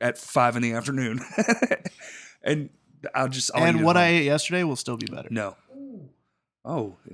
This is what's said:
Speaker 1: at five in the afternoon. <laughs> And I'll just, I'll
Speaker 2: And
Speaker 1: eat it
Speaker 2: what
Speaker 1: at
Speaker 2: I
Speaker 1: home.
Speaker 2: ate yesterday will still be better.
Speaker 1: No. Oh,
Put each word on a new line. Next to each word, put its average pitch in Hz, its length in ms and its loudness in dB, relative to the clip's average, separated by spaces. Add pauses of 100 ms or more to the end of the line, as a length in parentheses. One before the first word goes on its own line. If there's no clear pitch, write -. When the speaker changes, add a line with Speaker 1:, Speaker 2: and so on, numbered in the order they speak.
Speaker 1:
at 123 160 0
five 123 360 2
in 120 60 -2
the 117 140 0
afternoon. 123 460 -2 (180)
<laughs> - 1040 -2
And 151 260 -2 (460)
I'll 131 140 0
just, 131 260 -4
I'll 156 100 2
Speaker 2:
And 165 140 4
Speaker 1:
eat - 20 2
it 160 40 4
Speaker 2:
what 175 120 6
Speaker 1:
at 175 60 6
Speaker 2:
I 170 60 6
Speaker 1:
home. 170 120 6
Speaker 2:
ate 147 40 2
yesterday 156 400 2
will 143 120 0
still 120 220 -6
be 113 80 -6
better. - 240 -10
Speaker 1:
No. 104 260 -4 (1040)
Oh, 117 340 -6 (160)